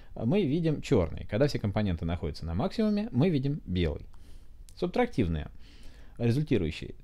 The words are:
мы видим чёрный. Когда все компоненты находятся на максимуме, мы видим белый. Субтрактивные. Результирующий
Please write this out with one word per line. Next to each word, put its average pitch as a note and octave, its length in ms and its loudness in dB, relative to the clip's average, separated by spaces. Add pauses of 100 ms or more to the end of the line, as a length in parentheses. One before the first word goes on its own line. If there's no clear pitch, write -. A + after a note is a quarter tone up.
(140)
мы F3 280 2
видим D#3 400 2
чёрный. - 480 2
Когда A#2+ 160 4
все C3 120 0
компоненты G2+ 460 0
находятся E2 400 -2
на D#2+ 100 -4
максимуме, G#3 560 0
мы C#3 200 4
видим C#3+ 340 0
белый. F2 400 0 (720)
Субтрактивные. D3+ 720 0 (680)
Результирующий A#2+ 840 2